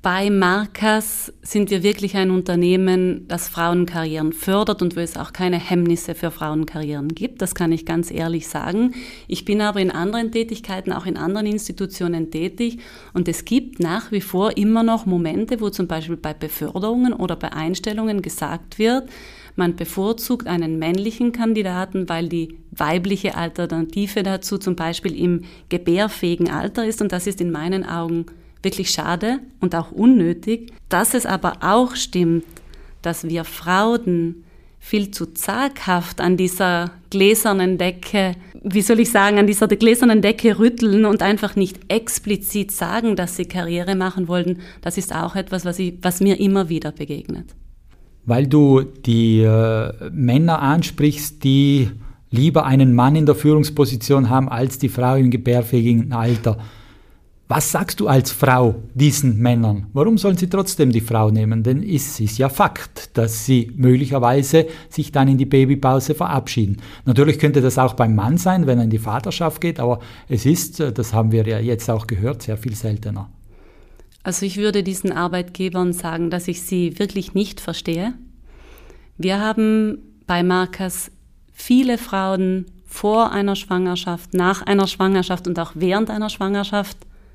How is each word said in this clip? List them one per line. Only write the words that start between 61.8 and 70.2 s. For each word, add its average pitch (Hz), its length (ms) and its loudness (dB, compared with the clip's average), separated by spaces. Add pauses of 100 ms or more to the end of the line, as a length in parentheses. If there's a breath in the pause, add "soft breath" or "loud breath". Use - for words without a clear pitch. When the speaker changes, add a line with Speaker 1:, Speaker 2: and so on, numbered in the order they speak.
Speaker 2:
es 185 360 -2
ist 110 200 -2
ja 131 100 2
Fakt, - 720 -2
dass 113 260 0
sie 120 320 2
möglicherweise 131 880 4 (220 loud breath)
sich - 240 -6
dann 135 160 4
in 135 80 6
die 131 80 2
Babypause 135 720 2
verabschieden. 120 640 -2 (260 loud breath)
Natürlich 139 340 4
könnte 143 220 4
das 127 180 2
auch 127 140 2
beim 113 220 2
Mann 117 240 2
sein, 185 280 2
wenn 123 120 4
er 120 60 2
in 110 60 2
die 110 80 0
Vaterschaft 127 600 -4
geht, 170 180 -2
aber 120 220 0 (260 loud breath)